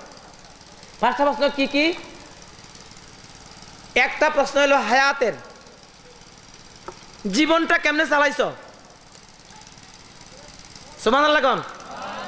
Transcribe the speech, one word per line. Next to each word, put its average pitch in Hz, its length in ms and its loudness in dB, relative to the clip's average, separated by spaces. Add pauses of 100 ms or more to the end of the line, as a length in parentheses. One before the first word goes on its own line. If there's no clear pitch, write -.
(1000)
পাঁচটা 247 260 2
প্রশ্ন 269 300 2
কি 269 120 0
কি? 311 260 0 (2000)
একটা 277 340 2
প্রশ্ন 277 320 0
হলো 277 160 4
হায়াতের, 262 560 2 (2000)
জীবনটা 320 460 2
কেমনে 302 280 0
চালাইছ? 285 360 2 (2500)
সুবহানাল্লাহ 294 380 4
কোন? 226 200 2 (680)